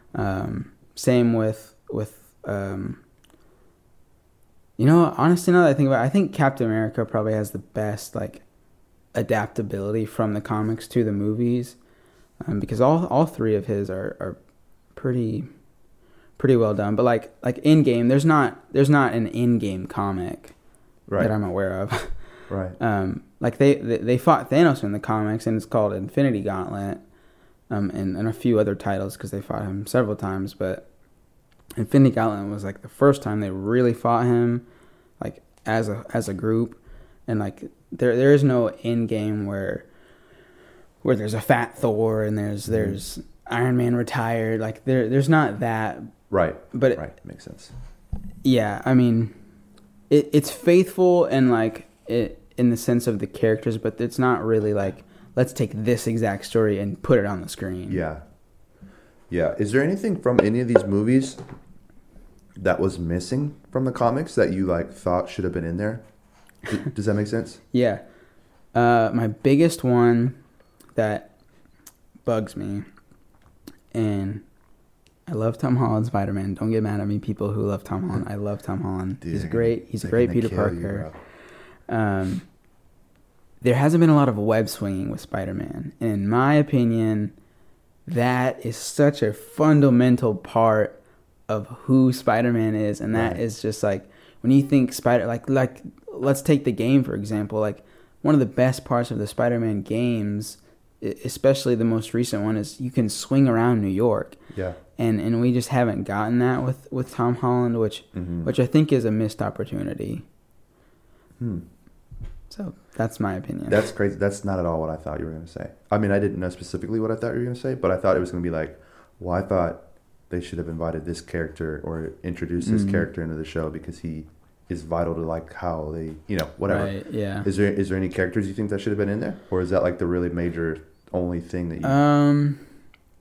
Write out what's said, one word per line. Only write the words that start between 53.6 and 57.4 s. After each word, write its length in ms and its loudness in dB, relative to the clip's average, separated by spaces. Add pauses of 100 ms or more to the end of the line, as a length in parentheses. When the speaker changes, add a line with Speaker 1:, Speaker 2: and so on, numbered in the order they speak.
Speaker 1:
but 220 -4
it's 200 -4
not 240 2
really 300 2
like, 300 -4 (320)
"Let's 180 2
take 200 -2
this 320 0
exact 400 -2
story 340 2
and 220 -6
put 160 4
it 80 0
on 160 -4